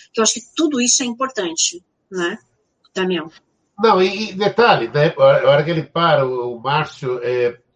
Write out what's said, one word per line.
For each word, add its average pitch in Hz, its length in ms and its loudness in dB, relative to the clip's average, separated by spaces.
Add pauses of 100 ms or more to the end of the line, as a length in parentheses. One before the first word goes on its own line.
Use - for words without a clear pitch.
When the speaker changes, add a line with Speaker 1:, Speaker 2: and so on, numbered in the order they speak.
(120)
Speaker 1:
que - 80 -2
eu - 20 2
acho 214 120 0
que 226 80 -12 (120)
tudo 294 260 -2
isso 247 220 0
é 240 40 -6
importante, 262 760 -6 (280)
né, 185 280 -6 (560)
Damião? 185 360 -4 (480)
Speaker 2:
Não, 208 220 4
e, 196 300 -2
e - 40 -16
detalhe, 196 540 2
né, 147 280 2
a 135 60 0
hora, 135 240 6
a 139 40 6
hora 143 140 4
que 165 60 -4
ele 160 120 -2
para, 156 420 2
o, 123 320 -4
o 113 40 -16
Márcio, 135 600 -4
é, 120 360 -2 (180)